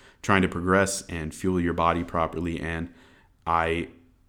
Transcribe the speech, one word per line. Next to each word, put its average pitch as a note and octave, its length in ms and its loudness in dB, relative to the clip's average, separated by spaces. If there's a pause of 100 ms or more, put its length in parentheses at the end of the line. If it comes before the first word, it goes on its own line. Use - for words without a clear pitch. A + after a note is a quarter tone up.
(220)
trying G2 200 4
to F#2 60 4
progress F#2 600 2
and D#2 260 -6
fuel F#2 260 0
your E2+ 140 0
body E2+ 300 2
properly. E2 560 -2
And E2 280 -6 (580)
I, E2 420 0 (400)